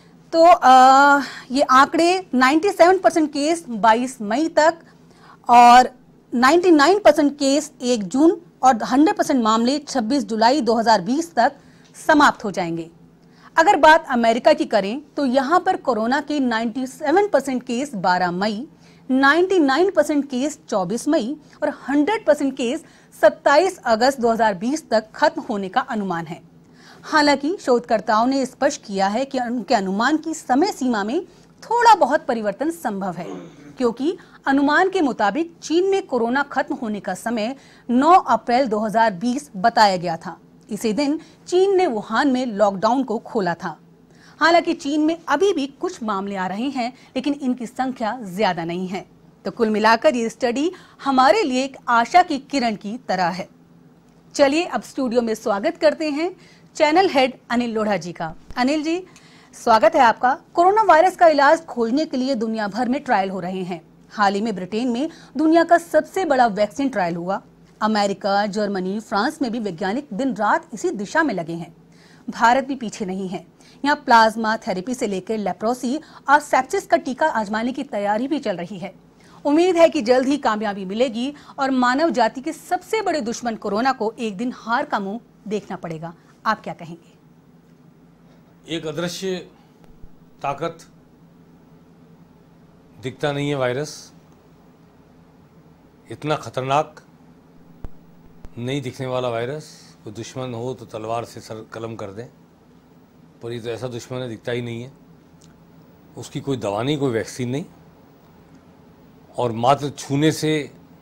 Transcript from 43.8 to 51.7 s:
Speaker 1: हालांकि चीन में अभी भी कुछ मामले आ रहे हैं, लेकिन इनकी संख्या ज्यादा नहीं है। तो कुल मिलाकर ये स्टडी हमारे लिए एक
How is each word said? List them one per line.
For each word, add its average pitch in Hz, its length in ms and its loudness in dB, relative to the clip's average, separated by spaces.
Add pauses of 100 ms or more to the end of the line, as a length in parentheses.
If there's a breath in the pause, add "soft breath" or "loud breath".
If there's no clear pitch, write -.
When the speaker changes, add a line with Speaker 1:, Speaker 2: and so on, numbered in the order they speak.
Speaker 1:
हालांकि 330 340 2
चीन 302 260 -4
में 320 160 0 (120)
अभी 339 240 2
भी 277 140 -2
कुछ 349 360 -10
मामले 202 340 -6
आ 185 100 -4
रहे 208 220 -6
हैं, 247 240 -6 (240 soft breath)
लेकिन 285 180 -2
इनकी 247 320 -4
संख्या 254 520 -6 (180)
ज्यादा 180 280 0
नहीं 180 240 -6
है। 185 160 -8 (400)
तो 196 60 -4
कुल 220 200 -2
मिलाकर 226 440 2
ये 233 140 -2
स्टडी 254 420 -2 (340 loud breath)
हमारे 269 380 4
लिए 262 220 -2
एक 269 120 -10 (120)